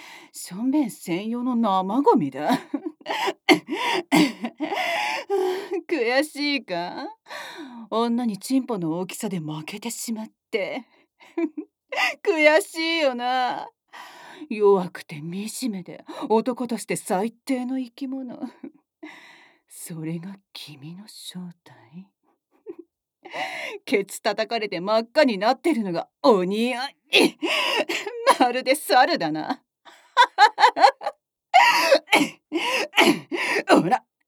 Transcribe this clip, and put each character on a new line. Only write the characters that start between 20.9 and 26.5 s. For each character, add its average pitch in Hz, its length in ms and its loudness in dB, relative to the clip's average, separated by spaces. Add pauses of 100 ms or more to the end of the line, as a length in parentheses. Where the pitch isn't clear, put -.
の 202 120 -18
正 - 320 -16 (240)
体？ 127 460 -20 (1160)
<laughs> - 600 -10
ケ 202 200 -2
ツ - 180 -14
叩 214 260 -2
か 233 100 -4
れ 208 100 -4
て 175 120 -6
真 214 180 2
っ - 40 2
赤 294 220 2
に 226 140 2
な 214 140 2
っ 262 80 -6
て 339 120 2
る 226 100 -2
の 190 100 -4
が - 160 -6 (140)
お 208 220 6
似 226 320 0